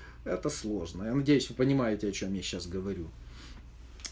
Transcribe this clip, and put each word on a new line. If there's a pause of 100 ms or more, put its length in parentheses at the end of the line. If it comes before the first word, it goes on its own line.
(240)
это
сложно.
Я
надеюсь,
вы
понимаете,
о
чем
я
щас
говорю. (1040)